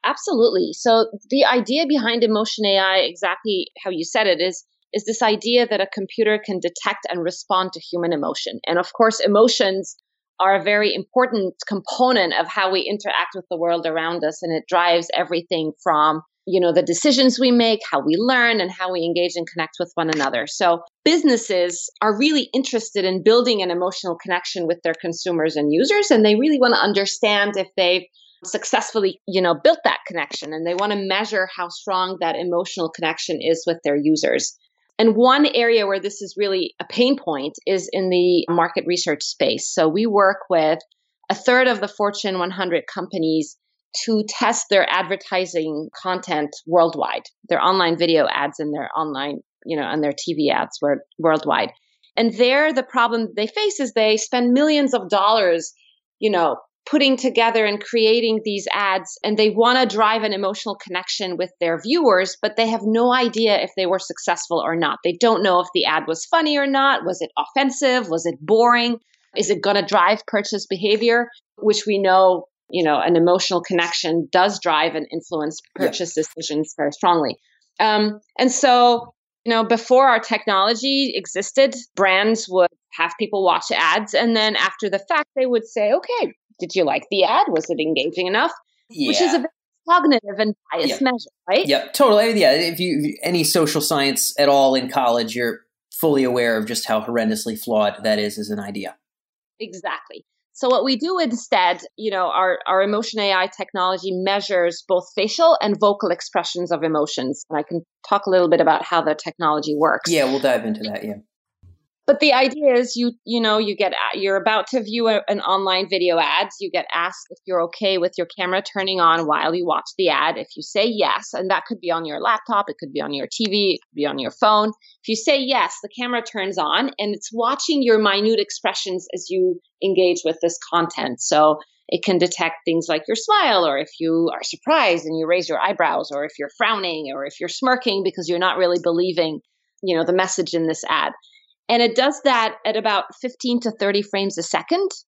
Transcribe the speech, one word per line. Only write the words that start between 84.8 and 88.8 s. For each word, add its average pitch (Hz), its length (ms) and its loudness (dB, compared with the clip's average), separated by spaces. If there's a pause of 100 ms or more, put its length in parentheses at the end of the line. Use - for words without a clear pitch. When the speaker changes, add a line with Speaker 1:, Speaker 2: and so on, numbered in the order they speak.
Speaker 1:
the 294 100 -2
fact, 302 380 -2
they 262 100 0
would 226 220 0
say, 214 240 0
"Okay, 381 400 -2 (260)
did 170 160 -10
you 180 100 2
like 139 260 -2
the 190 140 2
ad? 294 240 2
Was 160 220 -2
it 160 100 -2
engaging 160 460 -2
enough?" 233 260 0 (380)